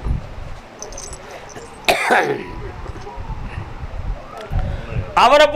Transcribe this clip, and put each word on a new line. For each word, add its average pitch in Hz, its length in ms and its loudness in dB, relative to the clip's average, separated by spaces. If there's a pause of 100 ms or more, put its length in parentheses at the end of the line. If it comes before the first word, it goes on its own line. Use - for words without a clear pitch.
(4000)
அவனை 294 320 10